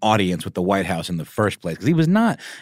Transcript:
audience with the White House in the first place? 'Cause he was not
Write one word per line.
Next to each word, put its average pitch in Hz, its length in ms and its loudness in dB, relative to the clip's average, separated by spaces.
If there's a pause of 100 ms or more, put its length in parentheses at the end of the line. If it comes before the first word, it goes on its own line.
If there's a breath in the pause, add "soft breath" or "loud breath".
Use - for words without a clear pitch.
audience 98 420 2
with - 100 -10
the 92 80 -2
White 98 240 0
House 85 220 -4
in 90 80 -6
the 78 80 -6
first - 360 -2
place? 85 160 -8
'Cause 92 100 -8
he 160 80 4
was 160 140 2
not 208 300 2 (240 loud breath)